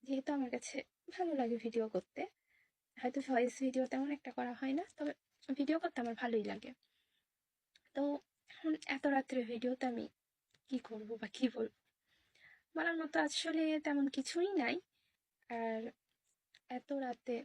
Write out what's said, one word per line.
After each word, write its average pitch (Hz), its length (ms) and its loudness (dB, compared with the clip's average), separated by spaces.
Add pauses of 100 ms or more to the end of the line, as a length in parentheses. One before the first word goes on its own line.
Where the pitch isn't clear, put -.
যেহেতু 269 340 0
আমার 254 180 0
কাছে - 200 -4 (400)
ভালো 349 160 0 (100)
লাগে 233 140 2 (100)
ভিডিও 226 200 2 (100)
করতে, 185 260 -4 (800)
হয়তো 254 260 0
ভয়েস 247 260 4 (120)
ভিডিও 262 260 2
তেমন 269 260 0
একটা 262 200 -10
করা 247 220 -2
হয় 269 200 0
না, 370 60 -4 (120)
তবে 294 160 -4 (460)
ভিডিও 294 240 4
করতে 339 200 0
আমার 233 200 -2
ভালোই 226 280 2
লাগে। 214 200 -8 (1200)
তো 277 80 2 (500)
এখন 320 200 0 (220)
এত 269 100 -4 (100)
রাত্রে 262 240 2 (120)
ভিডিওতে 247 400 0
আমি 226 140 -4 (640)
কি 262 80 -2 (120)
করব 214 200 -8 (120)
বা 220 140 -8
কি 262 100 2 (100)
বলবো, - 240 -4 (960)
বলার 330 260 2
মতো 320 160 0 (100)
আসলে 320 360 0 (220)
তেমন 285 200 4 (120)
কিছুই 339 320 2 (120)
নাই। 240 140 2 (840)
আর 226 220 0 (960)
এত - 120 -10 (160)
রাতে 247 400 -4